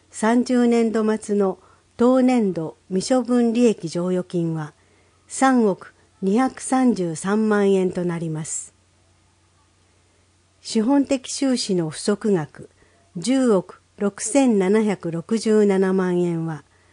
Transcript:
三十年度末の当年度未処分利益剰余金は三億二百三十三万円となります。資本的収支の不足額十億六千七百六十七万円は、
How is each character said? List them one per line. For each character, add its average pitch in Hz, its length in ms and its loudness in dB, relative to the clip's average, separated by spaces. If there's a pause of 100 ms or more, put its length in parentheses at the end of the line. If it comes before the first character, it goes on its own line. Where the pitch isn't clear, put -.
(120)
三 233 320 0
十 240 240 2
年 233 240 2
度 220 120 0 (140)
末 208 180 -4
の 196 220 0 (400)
当 254 260 4
年 240 280 2
度 165 260 -8 (120)
未 190 240 -2
処 254 80 2
分 240 320 0
利 240 140 4
益 202 200 -2
剰 175 200 -4
余 180 160 -2
金 165 320 -2
は 151 180 -8 (540)
三 254 400 2
億 - 260 -4 (300)
二 196 160 2
百 262 200 -2
三 254 360 0
十 170 200 -4
三 208 320 -2
万 208 260 2
円 185 180 0
と 180 140 -4
な 170 120 -4
り 165 140 -6
ま 156 120 -6
す。 - 300 -12 (1900)
資 - 200 -2
本 277 240 2
的 269 240 -4
収 262 280 -2
支 202 180 -4
の 165 160 -2
不 - 80 -12
足 208 340 -2
額 - 360 -4 (480)
十 247 340 0
億 - 300 -2 (160)
六 202 240 -4
千 262 360 2
七 196 260 2
百 185 280 -4
六 170 260 -4
十 214 280 2
七 190 280 2
万 180 280 0
円 165 260 -2
は、 156 160 -10 (300)